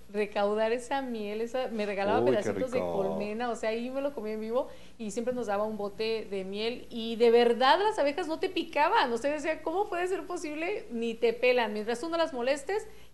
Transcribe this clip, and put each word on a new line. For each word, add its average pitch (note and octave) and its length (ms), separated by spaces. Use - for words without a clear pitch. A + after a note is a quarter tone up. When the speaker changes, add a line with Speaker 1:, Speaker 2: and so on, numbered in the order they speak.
Speaker 1:
recaudar G#3 600
esa B3+ 300
miel, A3 400
esa, A#3+ 280
me G#3 180
regalaba G3+ 320
Speaker 2:
Uy, - 60
qué - 60
Speaker 1:
pedacitos - 400
de - 80
Speaker 2:
rico. - 140
Speaker 1:
colmena, G3+ 560
o A3+ 60
sea, A3 160
ahí A#3 180
me C4+ 120
lo C#4 120
comí G#3+ 160
en A3 100
vivo A3+ 280
y A3 100
siempre A#3+ 240
nos A#3+ 140
daba G3+ 160
un A3 140
bote G#3+ 520
de G3 160
miel G#3+ 460
y A#3 240
de A3+ 160
verdad A#3+ 500
las G#4+ 160
abejas D4 300
no D#4+ 100
te F#4 120
picaban, D#4+ 600
o A#3 60
sea, C#4 140
decía, D#4 320
"¿Cómo F#4+ 260
puede F4+ 180
ser F#4 200
posible?". E4+ 640
Ni A#3 240
te A3+ 180
pelan, A#3+ 400
mientras G#3+ 260
tú E4+ 80
no E4 100
las D#4+ 160
molestes, C#4 540